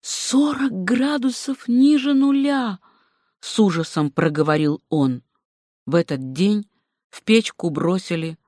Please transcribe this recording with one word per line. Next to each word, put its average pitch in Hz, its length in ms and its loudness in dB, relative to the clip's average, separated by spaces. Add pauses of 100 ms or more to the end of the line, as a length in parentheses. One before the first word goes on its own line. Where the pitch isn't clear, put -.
«Сорок 277 680 -2
градусов 254 960 -2
ниже 277 480 4
нуля!» — 269 640 0 (640)
с - 180 -8
ужасом 165 540 2
проговорил 151 760 0
он. 135 360 0 (600)
В 143 120 -2
этот 135 360 -2
день 202 380 0 (400)
в - 120 -20
печку 220 480 0
бросили 165 760 -4